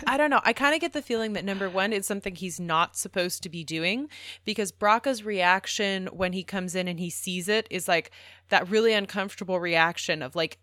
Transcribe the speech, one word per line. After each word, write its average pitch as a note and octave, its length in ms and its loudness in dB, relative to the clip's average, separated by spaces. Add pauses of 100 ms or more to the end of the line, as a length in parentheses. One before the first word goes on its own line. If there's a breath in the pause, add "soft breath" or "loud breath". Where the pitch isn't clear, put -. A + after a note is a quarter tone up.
I C4 100 0
don't D4 120 4
know. C4 140 4
I D4+ 80 4
kinda C#4+ 260 2
get D#4+ 140 -2
the D4 100 -4
feeling A3 320 -2
that, F3+ 120 -4
number G3 240 -2
one, F#3+ 240 0
it's G3 120 -2
something G3 300 -4
he's F3 240 -8
not E3+ 380 2
supposed F3+ 460 -4
to F3+ 60 -10
be E3 140 -10
doing, F3 460 -2 (340 loud breath)
because G#3 300 -2
Braca's A3 500 2
reaction F#3+ 840 2
when F3+ 260 -2
he F#3 100 -6
comes F3+ 320 -6
in F3+ 140 -2
and E3+ 100 -4
he F3 100 -4
sees F3+ 380 -6
it G#3+ 220 2
is, F3+ 180 -4
like, E3 240 2 (380 loud breath)
that F3+ 200 4
really A3 220 4
uncomfortable G3 720 -2
reaction E3+ 600 2
of, C3 140 -8
like, E3 280 -2